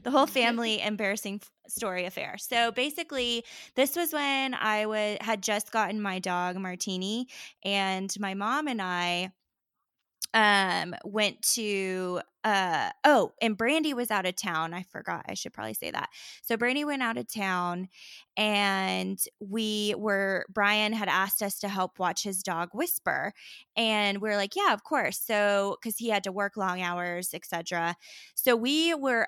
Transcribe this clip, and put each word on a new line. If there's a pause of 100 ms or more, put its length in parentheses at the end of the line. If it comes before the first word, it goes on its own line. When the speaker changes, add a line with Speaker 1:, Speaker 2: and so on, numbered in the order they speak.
Speaker 1:
the
whole
Speaker 2:
<laughs>
Speaker 1:
family
embarrassing
f-, (200)
story
affair.
So
basically, (320)
this
was
when
I
wa-,
had
just
gotten
my
dog,
Martini, (340)
and
my
mom
and
I, (1040)
um, (120)
went (120)
to, (240)
uh, (160)
oh,
and
Brandy
was
out
of
town.
I
forgot.
I
should
probably
say
that. (320)
So
Brandy
went
out
of
town, (480)
and (220)
we
were,
Brian
had
asked
us
to
help
watch
his
dog
Whisper. (440)
And
we
were
like,
"Yeah,
of
course."
So,
'cause
he
had
to
work
long
hours,
et
cetera. (400)
So
we
were